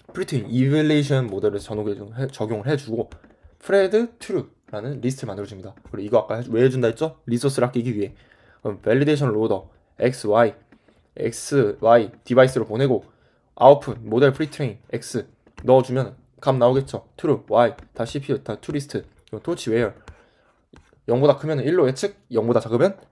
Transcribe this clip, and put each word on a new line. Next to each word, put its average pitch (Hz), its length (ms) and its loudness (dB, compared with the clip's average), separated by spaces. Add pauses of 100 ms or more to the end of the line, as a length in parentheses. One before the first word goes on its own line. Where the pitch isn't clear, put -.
(140)
프리트윈 143 360 -6
이밸리에이션 139 760 2
모델을 101 320 -2
전후에 104 360 -6
좀 101 200 -14
해-, 131 120 -6
적용을 110 400 -6
해주고, 135 420 -4 (500)
프레드 196 580 0
트루라는 127 840 -8
리스트를 131 260 -4
만들어줍니다. 98 480 -12 (160)
그리고 104 80 -10
이거 104 200 2
아까 107 160 -2
해-, 120 140 -8
왜 117 140 2
해준다 127 240 2
했죠? 151 380 -4
리소스를 123 420 0
아끼기 123 280 -4
위해. 101 200 -6 (460)
그럼 101 200 -8
밸리데이션 139 500 2
로더 107 380 -2 (300)
X, 127 280 -6
Y, 107 280 4 (640)
X, 117 640 0
Y 110 300 4 (120)
디바이스로 127 420 4
보내고, 120 400 -2 (500)
아웃풋 135 460 6
모델 123 320 2
프리트윈 139 460 -6 (120)
X - 360 -8 (360)
넣어주면 127 540 2 (240)
값 135 160 0
나오겠죠. 127 580 0
트루, - 320 -2
Y, 113 280 2 (180)
다 113 120 -6
씨피유, 139 380 -6
다 107 160 -8
투리스트, 139 460 -8 (360)
토치 170 280 -6
웨어. 113 240 0 (1120)
영보다 135 300 2
크면 151 240 -4
일로 151 260 0
예측, 131 300 -6 (140)
영보다 117 280 0
작으면 123 380 0 (140)